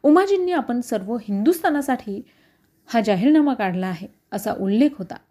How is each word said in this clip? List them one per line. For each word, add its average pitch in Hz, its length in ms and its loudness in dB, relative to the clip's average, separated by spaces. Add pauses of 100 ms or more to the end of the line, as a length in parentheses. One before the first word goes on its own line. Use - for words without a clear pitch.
उमाजींनी 359 480 4
आपण 247 300 -2
सर्व 214 340 -6
हिंदुस्थानासाठी 247 1040 -2 (640)
हा 233 140 0
जाहीरनामा 262 520 4
काढला 185 340 -2
आहे, 180 200 -8 (240)
असा 202 220 -6
उल्लेख 214 440 2
होता. 180 180 -12 (160)